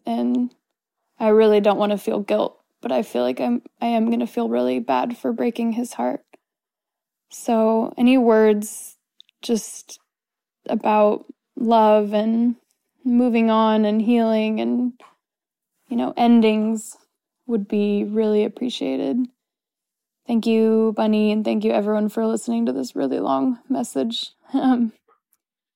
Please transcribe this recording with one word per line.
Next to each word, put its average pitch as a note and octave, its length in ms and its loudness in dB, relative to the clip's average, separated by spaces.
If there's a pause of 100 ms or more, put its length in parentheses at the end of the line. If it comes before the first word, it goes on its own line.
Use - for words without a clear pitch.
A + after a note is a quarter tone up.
and B3 480 -2 (640)
I A3 100 0
really G#3+ 320 4
don't G3+ 180 2
wanna G#3 180 -2
feel G#3+ 220 -4
guilt, G#3 420 -4 (200)
but A#3+ 100 -6
I A#3+ 120 0
feel A#3+ 180 -4
like B3 180 -2
I'm, A#3+ 220 -2 (180)
I A#3+ 80 -4
am A3+ 220 0
gonna A#3 180 -2
feel A#3 220 -4
really - 300 0
bad A3+ 380 -2
for B3+ 140 -4
breaking A#3 420 -2
his A#3+ 200 -6
heart. - 320 -6 (1040)
So A3+ 680 0
any B3 200 4
words A3 800 2 (440)
just - 580 -6 (680)
about G#3+ 580 0 (300)
love G#3+ 580 2
and A3+ 420 0 (480)
moving A#3+ 460 2
on A3 360 2
and G#3+ 160 0
healing A3 580 0
and, A#3+ 340 -2 (920)
you A#3+ 80 -6
know, B3 220 -2
endings A3 800 2 (480)
would G#3+ 220 -4
be G#3 360 -2
really G#3+ 400 0
appreciated. C4+ 720 -4 (1080)
Thank A3+ 180 -2
you, A3 500 2
Bunny, G#3+ 360 0
and G#3+ 140 -2
thank A3 180 -2
you A3 80 0
everyone G#3+ 380 0
for A3+ 160 -4
listening A#3 400 -2
to B3+ 80 -2
this C4 220 -8
really C4+ 240 -2
long C4+ 400 -2 (100)
message. B3 640 -6
<laughs> - 60 -20 (120)
Um, A#3+ 380 0 (840)